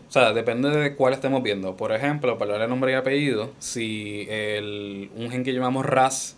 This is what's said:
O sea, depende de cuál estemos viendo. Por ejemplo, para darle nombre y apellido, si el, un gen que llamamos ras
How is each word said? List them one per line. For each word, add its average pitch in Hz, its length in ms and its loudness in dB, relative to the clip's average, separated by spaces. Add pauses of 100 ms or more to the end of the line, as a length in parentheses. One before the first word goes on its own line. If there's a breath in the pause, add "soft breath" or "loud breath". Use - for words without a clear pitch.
O - 40 -16
sea, 120 200 6
depende 117 380 0
de 147 240 2
cuál 131 180 4
estemos 131 300 0
viendo. 95 340 -2
Por 107 160 -2
ejemplo, 135 460 0
para 104 140 -2
darle 110 160 0
nombre 131 240 0
y - 20 2
apellido, 131 640 0
si 107 720 -6
el, 104 840 -4
un 117 160 -8
gen 127 140 -4
que 135 80 0
llamamos 127 340 0
ras 131 520 2